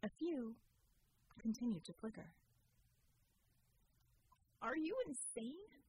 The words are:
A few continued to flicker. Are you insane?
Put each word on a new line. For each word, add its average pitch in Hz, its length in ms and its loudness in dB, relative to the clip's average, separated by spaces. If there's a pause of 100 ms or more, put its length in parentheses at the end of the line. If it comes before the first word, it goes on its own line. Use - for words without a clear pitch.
A - 60 0
few 262 460 0 (840)
continued 220 460 2
to 190 80 -8
flicker. 170 380 -6 (2250)
Are 233 160 2
you 320 180 4 (120)
insane? 247 460 -2 (360)